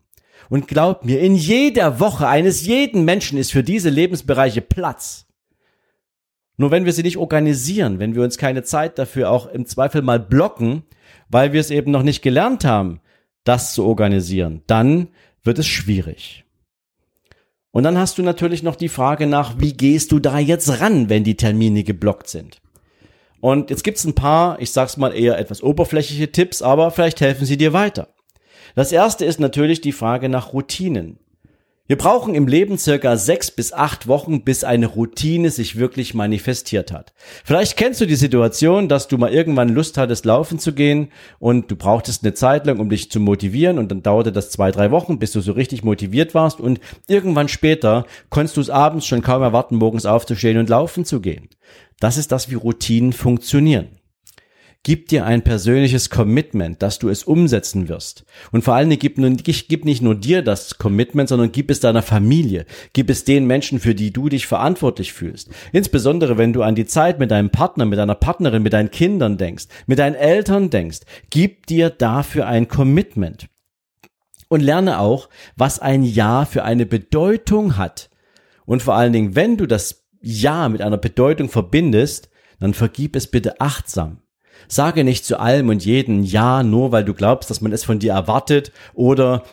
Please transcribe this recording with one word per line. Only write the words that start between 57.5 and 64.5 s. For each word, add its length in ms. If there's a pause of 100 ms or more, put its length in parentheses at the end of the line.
wirst. 340 (300)
Und 100
vor 120
allen 140
Dingen 120
gib, 160
nun, 180
gib 480
nicht 180
nur 140
dir 260
das 360
Commitment, 500
sondern 240
gib 180
es 120
deiner 200
Familie. 640 (280)
Gib 160
es 160
den 200
Menschen, 360
für 120
die 200
du 160
dich 180
verantwortlich 640